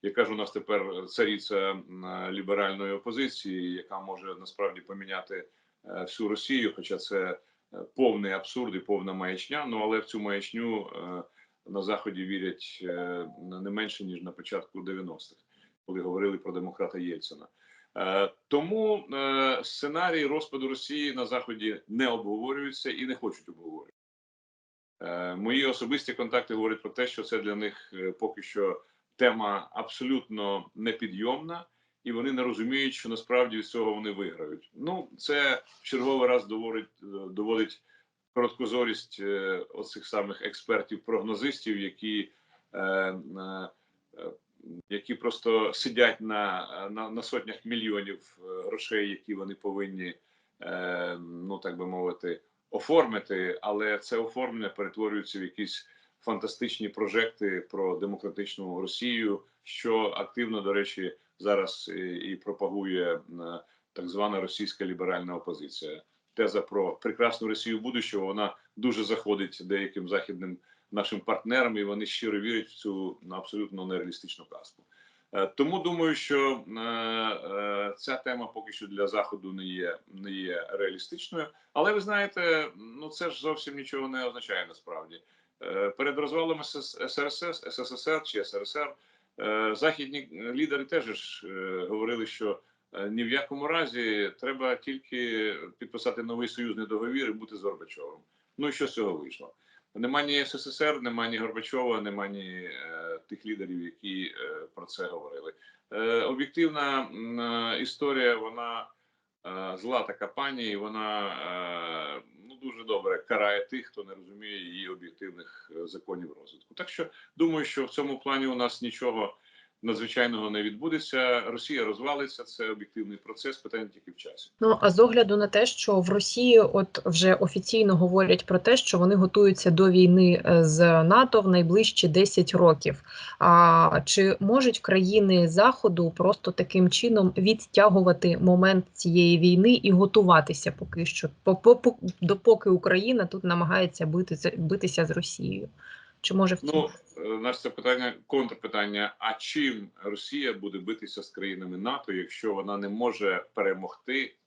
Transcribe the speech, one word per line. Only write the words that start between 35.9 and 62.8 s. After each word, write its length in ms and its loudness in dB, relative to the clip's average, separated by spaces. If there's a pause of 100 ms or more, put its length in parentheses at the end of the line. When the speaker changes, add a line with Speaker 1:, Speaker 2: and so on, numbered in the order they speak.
Speaker 1:
раз 160 2
доводить, 440 -6 (140)
е, 20 -18 (240)
доводить 520 -2 (520)
короткозорість, 880 -2
е, 380 -4 (120)
оцих 360 -14
самих 360 -6
експертів-прогнозистів, 1400 -4
які, 540 -6 (420)
е, 80 -8
е, 380 -2 (960)
е, 140 -12 (580)
які 260 -8
просто 580 0
сидять 480 0
на, 460 -4 (240)
на, 180 -10
на 120 -8
сотнях 440 -8
мільйонів, 720 -6
е, 40 -20 (240)
грошей, 440 -4
які 260 -8
вони 200 -10
повинні, 600 -8 (460)
е, 580 -6
ну, 380 -10
так 200 -8
би 100 -6
мовити, 540 -6 (300)
оформити, 880 0
але 360 -2
це 200 -6
оформлення 520 -6
перетворюється 680 -6
в 40 -8
якісь 440 -10 (320)
фантастичні 680 -8
прожекти 840 -4
про 280 -4
демократичну 800 -8
Росію, 600 -4 (220)
що 400 -2
активно, 580 -4
до 120 -2
речі, 440 -4 (220)
зараз 560 -2
і, 60 -8
і 340 -8
пропагує, 800 -4